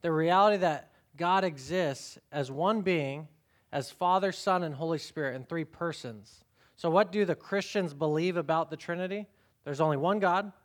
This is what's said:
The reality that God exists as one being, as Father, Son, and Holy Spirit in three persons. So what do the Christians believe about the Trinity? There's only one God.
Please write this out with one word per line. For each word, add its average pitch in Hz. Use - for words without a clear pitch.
The 170
reality 180
that 165
God 180
exists 151
as 139
one 190
being, 156
as 135
Father, 185
Son, 180
and 160
Holy 160
Spirit 143
in 131
three 160
persons. 127
So -
what 180
do 202
the 175
Christians 190
believe 160
about 160
the 160
Trinity? 185
There's 143
only 156
one 185
God. 190